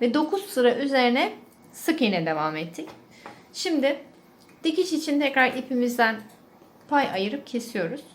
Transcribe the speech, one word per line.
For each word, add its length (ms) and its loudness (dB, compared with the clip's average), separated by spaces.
ve 140 2
dokuz 320 0
sıra 280 4
üzerine 580 2
sık 300 -2
iğne 240 2
devam 300 -2
ettik. 320 -10
Şimdi 520 -2
dikiş 280 0
için 280 0
tekrar 320 2
ipimizden 680 0
pay 220 2
ayırıp 360 -4
kesiyoruz. 580 -6